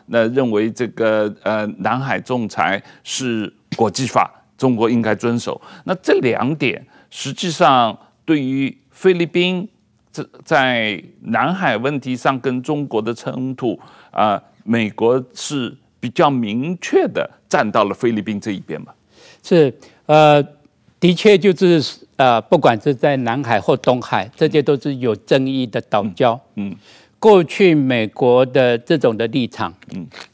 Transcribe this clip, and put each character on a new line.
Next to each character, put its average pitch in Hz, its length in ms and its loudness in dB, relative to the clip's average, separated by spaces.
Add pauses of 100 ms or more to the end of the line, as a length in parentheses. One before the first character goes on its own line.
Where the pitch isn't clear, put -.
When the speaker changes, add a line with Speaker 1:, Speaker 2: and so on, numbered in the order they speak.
Speaker 1:
那 117 240 0
认 127 220 0
为 107 200 0
这 113 180 -6
个， 107 440 -2 (100)
呃， 107 220 -2 (140)
南 113 200 -2
海 123 180 -4
仲 120 300 -6
裁 95 340 -2 (220)
是 113 500 -6 (220)
国 107 160 2
际 127 160 -4
法， - 240 -2 (260)
中 131 180 0
国 113 140 0
应 120 120 2
该 110 120 0
遵 117 240 -2
守。 - 220 -8 (240)
那 185 120 -6
这 - 240 -2
两 123 360 -2
点 127 300 -4 (240)
实 - 240 -10
际 185 160 -6
上 131 480 2 (260)
对 151 200 0
于 135 340 -4 (140)
菲 185 220 2
律 170 120 -2
宾 180 420 -2 (440)
这， - 160 -12 (160)
在 120 580 0 (200)
南 120 320 -2
海 165 240 -2
问 135 220 -4
题 127 160 -6
上 131 240 -2
跟 127 220 -4
中 147 240 -4
国 110 160 -2
的 113 120 -4
冲 131 420 -8
突， 117 240 -4 (320)
啊， 101 300 0 (220)
美 110 280 -2
国 123 320 0 (100)
是 127 420 -8 (240)
比 123 100 -8
较 156 200 2
明 127 500 -2
确 349 280 0
的 113 220 -4 (200)
站 139 220 0
到 107 140 2
了 98 100 -4
菲 120 160 0
律 107 100 -2
宾 101 180 -6
这 107 120 -6
一 92 80 -6
边 78 220 -12
嘛？ - 120 -20 (480)
Speaker 2:
是， 151 320 4 (320)
呃， 151 400 6 (540)
的 175 160 2
确 208 220 6
就 175 180 2
是， 175 260 4 (360)
呃， 123 260 4
不 180 140 2
管 131 220 2
是 143 140 0
在 139 240 0
南 123 260 -2
海 117 160 0
或 135 180 0
东 123 240 0
海， 107 340 -4
这 156 120 0
些 151 140 2
都 143 160 0
是 139 200 -6
有 120 180 -2
争 135 340 0
议 131 160 -2
的 113 160 -6
岛 104 220 -2
礁。 117 360 0 (160)
Speaker 1:
嗯， 101 160 -8
嗯。 - 40 -14 (420)
Speaker 2:
过 202 260 6
去 175 320 2
美 127 320 0
国 127 380 2
的 127 320 2
这 156 200 0
种 117 200 0
的 113 100 -2
立 117 200 -4
场， 90 260 -8 (200)
Speaker 1:
嗯。 90 120 -10 (280)